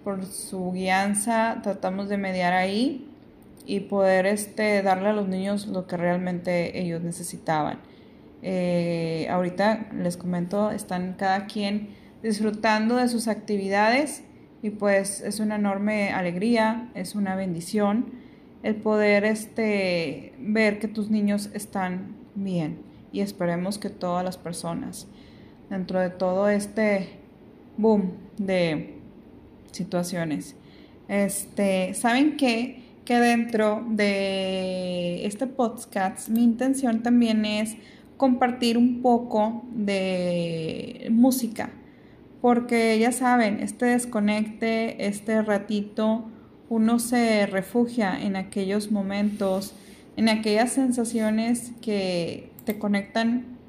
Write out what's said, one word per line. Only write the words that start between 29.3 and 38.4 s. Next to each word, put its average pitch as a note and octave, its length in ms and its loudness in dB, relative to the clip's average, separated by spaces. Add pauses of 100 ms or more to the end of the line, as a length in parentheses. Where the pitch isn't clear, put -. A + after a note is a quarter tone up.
situaciones. F3 840 -4 (520)
Este, G3 840 0
¿saben C4+ 420 2
qué? B3 460 0 (220)
Que A#3+ 140 2
dentro A#3 720 2
de F#3+ 1400 -2
este G#3 200 -4
podcast, A3 840 -4
mi A3+ 160 2
intención A#3+ 580 2
también A#3 420 4
es G#3+ 320 -2 (400)
compartir A#3+ 600 2